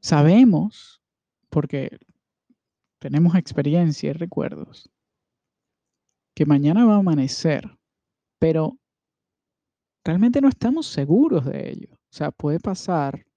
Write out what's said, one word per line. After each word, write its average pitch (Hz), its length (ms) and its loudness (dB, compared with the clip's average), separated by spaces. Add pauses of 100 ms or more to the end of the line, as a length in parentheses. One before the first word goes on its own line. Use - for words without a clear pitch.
Sabemos, 185 1000 2 (480)
porque 143 480 -6 (1000)
tenemos 156 340 0
experiencia 156 760 -2
y - 20 -6
recuerdos, - 760 -10 (1500)
que 151 120 0
mañana 147 380 2
va 214 100 6
a 208 40 4
amanecer, 147 720 -2 (720)
pero 160 400 -2 (1300)
realmente 220 360 2
no 269 80 4
estamos 262 380 -2
seguros 160 600 0
de - 260 -8
ello. - 220 -16
O - 180 -20
sea, 151 180 -6
puede 151 300 -4
pasar 170 680 -6 (100)